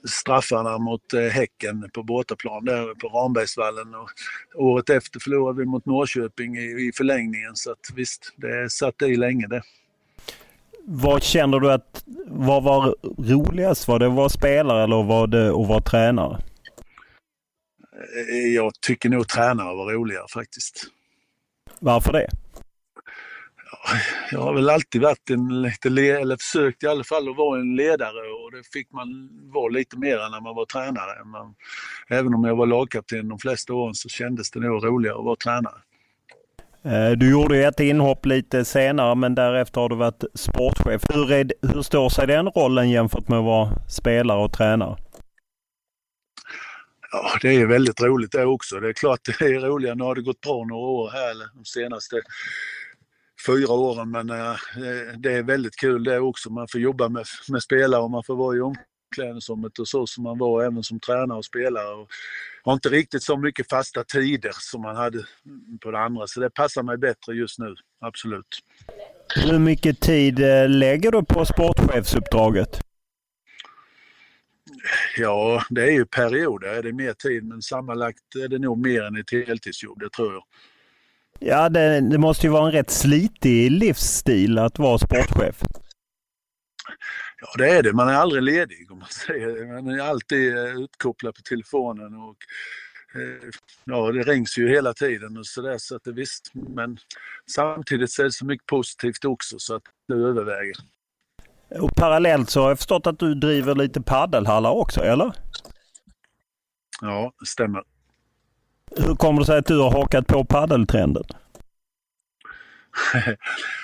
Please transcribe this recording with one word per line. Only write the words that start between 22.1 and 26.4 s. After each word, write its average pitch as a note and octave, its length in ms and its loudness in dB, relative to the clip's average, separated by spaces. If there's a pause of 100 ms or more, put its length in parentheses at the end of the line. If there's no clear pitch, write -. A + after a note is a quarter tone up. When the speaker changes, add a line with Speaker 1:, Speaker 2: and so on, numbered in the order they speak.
Speaker 2:
det? - 160 0 (2000)
Speaker 1:
Jag C#3 100 -4
har C#3 140 0
väl C#3 160 4
alltid D3+ 320 2
varit C#3+ 280 2
en B2+ 320 0
lite B2 260 -2
le-, C#3 320 4
eller C3 160 -2
försökt C#3 460 0